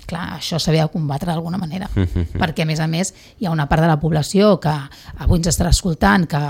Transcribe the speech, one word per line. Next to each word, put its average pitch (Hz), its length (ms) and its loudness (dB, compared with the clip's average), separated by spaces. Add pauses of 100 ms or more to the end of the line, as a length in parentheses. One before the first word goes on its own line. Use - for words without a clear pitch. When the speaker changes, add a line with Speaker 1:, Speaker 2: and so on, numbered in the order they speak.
Speaker 1:
clar, 175 300 -8
això 160 240 -4
s'havia 156 240 2
de 156 80 -2
combatre 151 400 -2
d'alguna 165 240 -4
manera, 185 380 -6
Speaker 2:
Mhm. 90 320 0 (120)
Speaker 1:
perquè, 165 240 -2
a 156 40 0
més 156 120 -2
a 156 80 -2
més, 165 280 -2 (240)
hi 208 80 -4
ha 160 40 -2
una 156 200 0
part 160 100 4
de 165 80 4
la 156 100 4
població 165 600 2
que 165 80 -2 (480)
avui - 220 4
ens 165 100 -2
estarà 170 220 0
escoltant, 196 580 2
que 156 80 -2 (140)